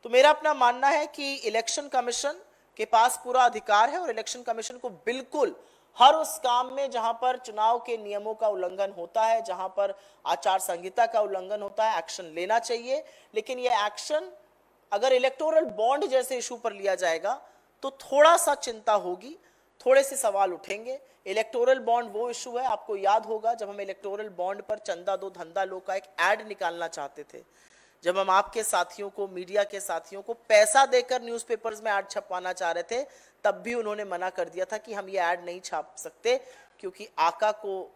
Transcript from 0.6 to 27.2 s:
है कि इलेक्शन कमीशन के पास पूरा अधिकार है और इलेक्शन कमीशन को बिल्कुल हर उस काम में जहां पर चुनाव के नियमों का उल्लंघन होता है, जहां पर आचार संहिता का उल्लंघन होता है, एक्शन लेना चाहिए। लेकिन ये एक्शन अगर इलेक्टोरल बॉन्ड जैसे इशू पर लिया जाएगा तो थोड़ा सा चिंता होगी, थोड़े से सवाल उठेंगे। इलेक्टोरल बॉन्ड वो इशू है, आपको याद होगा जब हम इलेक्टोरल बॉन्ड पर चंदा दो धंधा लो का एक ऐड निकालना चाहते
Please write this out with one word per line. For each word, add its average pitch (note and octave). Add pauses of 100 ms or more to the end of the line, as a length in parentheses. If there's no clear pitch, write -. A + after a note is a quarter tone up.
है D4+
कि C#4
इलेक्शन A3+
कमीशन C4 (400)
के G#3+
पास A#3
पूरा B3
अधिकार G#3+
है D#4+
और E4+
इलेक्शन A3
कमीशन A3+
को B3
बिल्कुल A#3+ (420)
हर C4+
उस D#4
काम B3+
में C#4
जहां A#3
पर B3+
चुनाव A3
के A#3
नियमों G#3
का A3
उल्लंघन F#3+
होता F3
है, A3+
जहां F#3
पर G3 (320)
आचार F#3
संहिता F#3
का A3+
उल्लंघन G3
होता G3+
है, A3
एक्शन E3+
लेना F#3+
चाहिए। A#3+ (300)
लेकिन A#3
ये B3
एक्शन D#4 (600)
अगर A3+
इलेक्टोरल D#4 (100)
बॉन्ड B3
जैसे B3+
इशू A#3+
पर A3
लिया G3
जाएगा F3+ (420)
तो C4+
थोड़ा D4+
सा D#4+
चिंता A3
होगी, F#3 (500)
थोड़े C4
से C4+
सवाल G3
उठेंगे। A3+ (260)
इलेक्टोरल A#3
बॉन्ड A#3
वो A#3
इशू A#3
है, B3
आपको G#3+
याद G3+
होगा A3
जब G#3+
हम G3+
इलेक्टोरल G3+
बॉन्ड F#3
पर G#3
चंदा F#3+
दो F#3+
धंधा F3+
लो F#3+
का F#3
एक G3 (180)
ऐड G#3+
निकालना E3+
चाहते D3